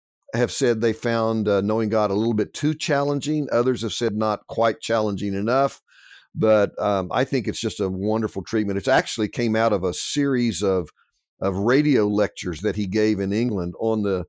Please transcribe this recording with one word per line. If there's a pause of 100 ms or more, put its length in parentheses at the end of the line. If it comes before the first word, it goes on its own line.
(340)
have
said
they
found,
uh,
Knowing
God
a
little
bit
too
challenging.
Others
have
said
not
quite
challenging
enough. (520)
But,
um,
I
think
it's
just
a
wonderful
treatment.
It's
actually
came
out
of
a
series
of, (520)
of
radio
lectures
that
he
gave
in
England
on
the,